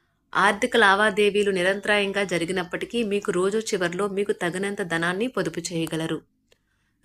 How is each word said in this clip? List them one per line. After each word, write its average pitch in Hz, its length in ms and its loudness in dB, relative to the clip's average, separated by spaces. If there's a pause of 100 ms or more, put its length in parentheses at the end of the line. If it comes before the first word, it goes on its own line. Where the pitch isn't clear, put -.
(340)
ఆర్థిక 202 440 2
లావాదేవీలు 202 760 4
నిరంతరాయంగా 196 720 0
జరిగినప్పటికీ 180 800 -4
మీకు 202 280 -2
రోజు 190 280 0
చివర్లో 185 480 -2
మీకు 196 260 -2
తగినంత 196 500 -4
ధనాన్ని 170 440 -2
పొదుపు 170 380 -4
చేయగలరు. 160 520 -4 (880)